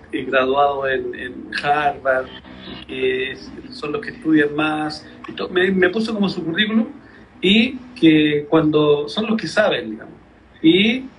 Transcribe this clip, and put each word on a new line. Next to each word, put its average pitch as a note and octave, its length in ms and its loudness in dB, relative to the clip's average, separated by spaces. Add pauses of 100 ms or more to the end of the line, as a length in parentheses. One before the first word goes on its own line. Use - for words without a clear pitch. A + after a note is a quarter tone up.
(100)
es C3+ 160 -6
graduado C3+ 600 2
en, B2+ 260 -4
en B2+ 200 -10 (280)
Harvard, C#3 640 0 (600)
que C3 460 -4
es, B2+ 180 -14 (200)
son D3 220 -10
los D3 80 -4
que - 100 -12
estudian D3 460 2
más, D#3 500 -4 (220)
y - 40 -14
to-, - 160 -8
me, F#3 220 2
me F#3 200 4
puso A3+ 240 -2
como G3+ 140 0
su E3+ 160 -6
currículum, G#3+ 440 0 (520)
y A3 360 2 (240)
que D3+ 480 4
cuando D3+ 600 4
son A3 180 -4
los G#3+ 140 0
que - 60 -8
saben, D3+ 460 0
digamos, - 220 -14 (480)
y G#3+ 420 4 (140)